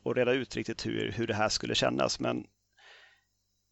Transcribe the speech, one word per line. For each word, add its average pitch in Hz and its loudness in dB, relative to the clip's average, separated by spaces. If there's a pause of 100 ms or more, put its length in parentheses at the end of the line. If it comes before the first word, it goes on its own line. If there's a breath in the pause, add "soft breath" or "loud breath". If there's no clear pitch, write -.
att 120 -2
reda 123 4
ut 127 -2
riktigt 113 -6
hur, 110 -2
hur 110 -2
det 113 -2
här 107 2
skulle 120 -2
kännas, 127 2
men 120 -2 (1300 soft breath)